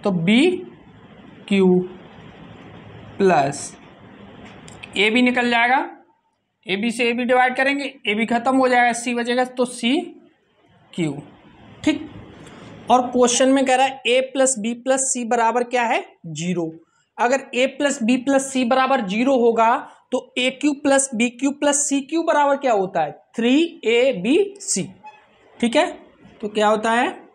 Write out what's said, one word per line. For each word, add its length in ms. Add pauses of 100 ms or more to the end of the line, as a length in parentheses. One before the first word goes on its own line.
तो 80
बी 380 (960)
क्यू 320 (1400)
प्लस 580 (1200)
ए 120
बी 120
निकल 280
जाएगा, 280 (880)
ए 100
बी 160
से 180
ए 40
बी 120
डिवाइड 300
करेंगे, 380 (140)
ए 80
बी 100
ख़त्म 320
हो 100
जाएगा, 260
सी 220
बचेगा, 300
तो 200
सी 300 (960)
क्यू। 200 (680)
ठीक, 260 (800)
और 180
क्वेश्चन 420
में 160
कह 100
रहा 100
है 220
a 140 (120)
प्लस 260
b 140 (100)
प्लस 300
c 160
बराबर 360
क्या 180
है? 200 (240)
ज़ीरो। 440 (460)
अगर 220 (160)
a 120 (100)
प्लस 260
b 220
प्लस 280
c 120
बराबर 420
ज़ीरो 300
होगा 380 (360)
तो 80 (180)
ए 120 (120)
क्यू 120
प्लस 420
बी 140
क्यू 220
प्लस 360
सी 140
क्यू 220
बराबर 340
क्या 160
होता 280
है? 100 (240)
थ्री 500
ए 260 (120)
बी 140 (220)
सी। 240 (760)
ठीक 160
है, 100 (560)
तो 60
क्या 200
होता 240
है? 200 (240)